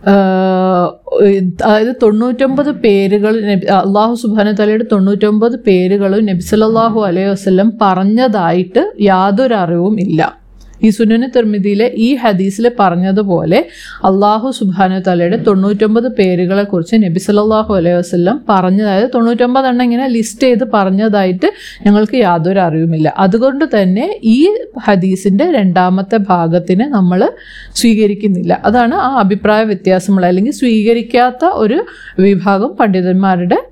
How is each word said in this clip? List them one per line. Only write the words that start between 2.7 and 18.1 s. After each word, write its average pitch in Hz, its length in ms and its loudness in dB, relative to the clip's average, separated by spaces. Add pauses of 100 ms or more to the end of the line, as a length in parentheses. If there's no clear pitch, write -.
പേരുകൾ 202 680 0
നബി, 202 340 -2
അള്ളാഹു 202 400 0
സുബ്ഹാനഹു 214 400 -2
വ 196 40 -4
തആലയുടെ 214 280 0
തൊണ്ണൂറ്റൊമ്പത് 208 720 0
പേരുകളും 196 680 2
നബി 180 180 -2
സല്ലല്ലാഹു 220 600 0
അലൈഹി 190 260 -2
വസല്ലം 196 400 0 (100)
പറഞ്ഞതായിട്ട് 196 1040 0 (160)
യാതൊരു 202 560 2
അറിവും 175 440 0
ഇല്ല. 170 320 -2 (420)
ഈ 220 160 2
സുനന് 226 360 0
തിർമിദിയിലെ 208 600 0 (100)
ഈ 220 180 0
ഹദീസിൽ 208 560 -2
പറഞ്ഞതുപോലെ 190 880 0 (460)
അള്ളാഹു 208 460 2
സുബ്ഹാനഹു 190 500 -2
വ 185 40 -10
തആലയുടെ 180 340 0
തൊണ്ണൂറ്റൊമ്പത് 208 760 0
പേരുകളെക്കുറിച്ച് 185 840 -2
നബി 185 240 0
സല്ലല്ലാഹു 214 540 0
അലൈഹി 175 220 0
വസല്ലം 175 400 0 (100)